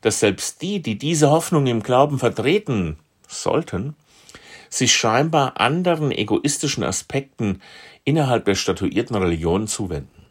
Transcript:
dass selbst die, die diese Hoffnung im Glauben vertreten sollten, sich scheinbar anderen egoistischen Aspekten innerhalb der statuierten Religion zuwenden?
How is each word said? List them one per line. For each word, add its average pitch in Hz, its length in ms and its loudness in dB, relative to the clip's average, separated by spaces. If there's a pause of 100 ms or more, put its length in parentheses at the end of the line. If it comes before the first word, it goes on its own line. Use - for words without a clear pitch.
dass 107 180 0
selbst - 420 0
die, 196 200 -4
die 110 160 -4
diese 147 340 2
Hoffnung 156 360 2
im 113 160 0
Glauben 127 340 2
vertreten 117 800 0 (300)
sollten, 143 680 -4 (760)
sich - 260 2
scheinbar 135 640 2
anderen 156 520 2
egoistischen - 720 -2
Aspekten - 800 -4 (420)
innerhalb 135 420 2
der 98 100 2
statuierten 101 600 -2
Religion 87 520 0
zuwenden? 85 640 -8